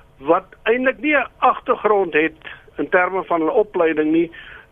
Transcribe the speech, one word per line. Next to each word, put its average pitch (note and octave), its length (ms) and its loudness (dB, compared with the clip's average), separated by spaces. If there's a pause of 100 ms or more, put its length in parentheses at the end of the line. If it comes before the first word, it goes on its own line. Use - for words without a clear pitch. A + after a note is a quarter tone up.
(200)
wat E3 260 0 (180)
eintlik B3 360 0
nie D4 160 -2
'n C4 120 0 (120)
agtergrond G#3 760 0
het D#3 220 0 (420)
in D3 120 -6
terme F3+ 340 0
van E3+ 160 -2
hulle D#3 120 0
opleiding D#3+ 600 0
nie, E3 200 0 (400)